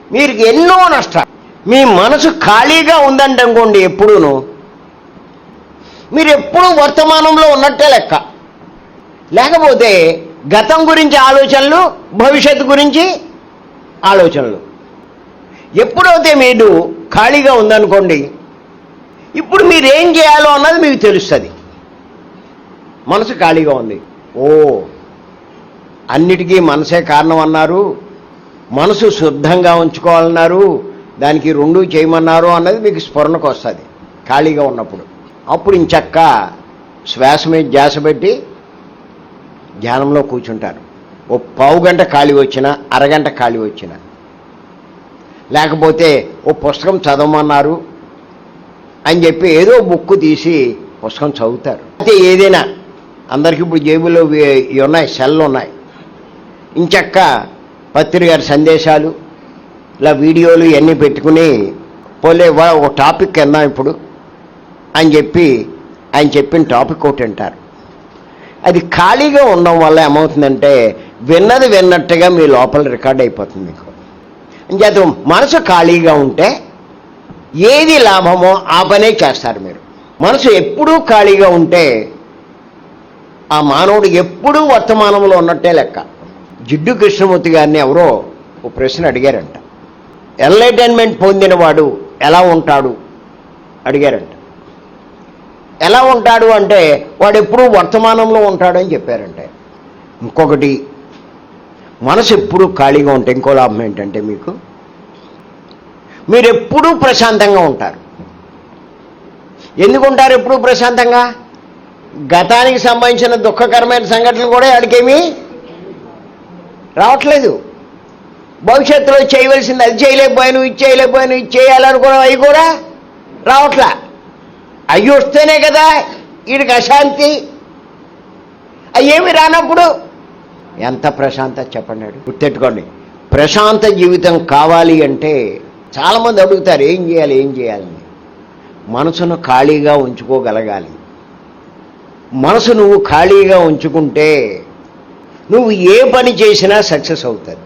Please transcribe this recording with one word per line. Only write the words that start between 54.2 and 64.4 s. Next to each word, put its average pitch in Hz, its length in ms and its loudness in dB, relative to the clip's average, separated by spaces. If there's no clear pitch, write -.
ఇవి, 147 380 0
ఇవి 131 220 -4
ఉన్నాయి, 151 260 0
సెల్లు 147 360 -2
ఉన్నాయి, 131 260 -4
ఇంచక్క 170 720 -2
పత్రి 170 300 -2
గారి 160 160 2
సందేశాలు, 156 760 0
ఇలా 151 100 2
వీడియోలు 165 520 2
ఇవన్నీ 160 300 4
పెట్టుకుని, 139 800 0
"పోలే 170 260 4
వా-, 165 240 2
ఒక 143 240 0
టాపిక్ 170 420 0
విందాం 147 240 0
ఇప్పుడు" 139 320 -4